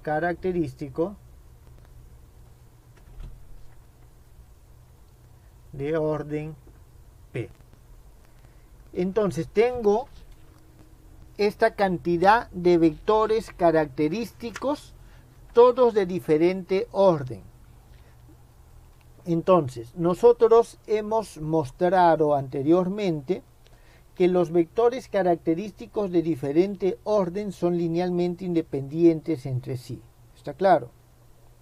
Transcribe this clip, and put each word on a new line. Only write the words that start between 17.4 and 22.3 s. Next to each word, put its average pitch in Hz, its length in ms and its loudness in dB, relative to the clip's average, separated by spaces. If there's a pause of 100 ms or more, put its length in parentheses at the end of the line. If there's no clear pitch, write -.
Entonces, 165 720 0
nosotros 226 920 4
hemos 214 520 -4
mostrado 160 960 2